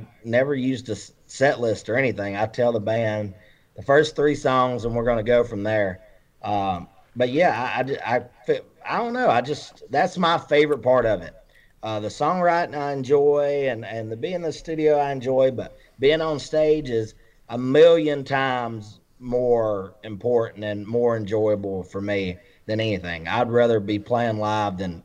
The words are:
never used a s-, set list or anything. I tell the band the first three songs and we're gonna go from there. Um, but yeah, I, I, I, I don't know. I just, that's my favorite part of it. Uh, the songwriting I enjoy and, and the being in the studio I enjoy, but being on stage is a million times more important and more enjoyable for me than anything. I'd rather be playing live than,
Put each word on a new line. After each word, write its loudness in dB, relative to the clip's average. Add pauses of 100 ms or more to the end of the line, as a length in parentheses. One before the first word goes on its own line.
(240)
never 0
used -2
a -4
s-, -10 (160)
set 0
list -2
or 0
anything. -2
I 0
tell 0
the -2
band -2 (420)
the -16
first 4
three 2
songs 0
and -4
we're 0
gonna 0
go 4
from -6
there. -2 (420)
Um, -4 (280)
but 0
yeah, 2 (240)
I, -4
I, 0 (260)
I, 0 (240)
I -4
don't -4
know. 2
I 4
just, -10
that's 0
my 2
favorite 2
part 4
of 0
it. -14 (500)
Uh, -6
the -6
songwriting 0
I -4
enjoy 2
and, -2
and -8
the -6
being -6
in -6
the -4
studio 2
I 0
enjoy, 2
but -10 (220)
being 4
on -2
stage 0
is -2 (340)
a -8
million 4
times -4 (200)
more 0 (100)
important -2
and -6
more 0
enjoyable -2
for -10
me -4 (280)
than -4
anything. -4
I'd -2
rather 4
be -2
playing -2
live -2
than, -8